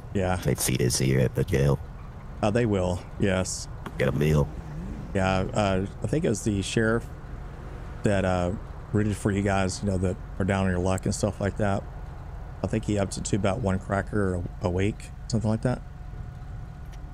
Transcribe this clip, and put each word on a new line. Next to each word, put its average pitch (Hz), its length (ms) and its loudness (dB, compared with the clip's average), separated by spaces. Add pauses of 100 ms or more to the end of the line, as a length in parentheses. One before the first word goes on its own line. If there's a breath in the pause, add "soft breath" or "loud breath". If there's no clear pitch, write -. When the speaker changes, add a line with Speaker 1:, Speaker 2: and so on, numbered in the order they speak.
(140)
Speaker 1:
Yeah. 92 220 2
Speaker 2:
they - 200 2
feed 64 260 0
us 62 160 2
here 65 240 4
at 64 120 2
the 67 120 2
jail? 69 340 4 (640)
Speaker 1:
Uh, 107 100 2
they 120 140 4
will, 92 340 2 (220)
yes. 92 480 2 (280)
Speaker 2:
Get 65 120 4
a - 20 0
meal. 73 380 4 (640)
Speaker 1:
Yeah, 95 400 4
uh, 98 320 4 (180)
I 104 40 -2
think 156 180 0
it - 40 4
was - 140 0
the 101 180 2
sheriff 113 440 2 (1000)
that, 98 220 4
uh, 90 260 4 (400)
rooted 104 240 4
for 107 160 0
you 98 120 2
guys, 95 380 2
you 101 80 0
know, 92 100 0
that 92 180 2 (220)
are 98 60 2
down 98 200 4
on 95 60 2
your 90 80 2
luck 92 260 2
and 98 100 0
stuff - 240 0
like 98 180 0
that. 101 240 0 (800)
I 95 40 0
think 110 160 0
he 104 160 2
upped 98 180 0
it - 80 -4
to - 120 0
about 95 220 2
one 95 200 2
cracker 95 640 0 (180)
a, 104 60 2
a - 20 4
week, 95 400 0 (180)
something 107 220 2
like 110 120 2
that. 127 200 0 (1300)